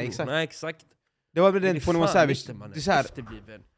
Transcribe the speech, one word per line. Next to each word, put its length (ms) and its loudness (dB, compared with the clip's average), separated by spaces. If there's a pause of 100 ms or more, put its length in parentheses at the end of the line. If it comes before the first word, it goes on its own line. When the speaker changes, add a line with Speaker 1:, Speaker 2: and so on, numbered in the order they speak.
Speaker 1:
bror. 60 -6
Speaker 2:
exakt. 220 -6
Speaker 1:
Nej, 140 -2
exakt. 420 -10 (480)
Speaker 2:
Det 60 2
var 120 8
väl 100 0
Speaker 1:
Det 60 2
Speaker 2:
den 80 2
Speaker 1:
är 40 -4
Speaker 2:
på 120 0
något 100 2
Speaker 1:
fan 100 2
Speaker 2:
så 60 4
här, 80 6
Speaker 1:
lite, 280 -4
man, 160 -16
Speaker 2:
det 80 -16
är 20 -8
så 120 -2
här, 80 4
Speaker 1:
efterbliven. 640 -10 (160)